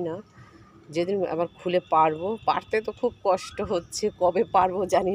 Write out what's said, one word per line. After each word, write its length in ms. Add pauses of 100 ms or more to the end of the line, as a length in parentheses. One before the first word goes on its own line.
না, 60 (800)
যেদিন 220 (180)
আবার 140 (100)
খুলে 220 (140)
পারবো, 340 (200)
পারতে 280 (100)
তো 40 (100)
খুব 120 (140)
কষ্ট 320 (140)
হচ্ছে, 320 (160)
কবে 220 (140)
পারবো 240 (140)
জানি 200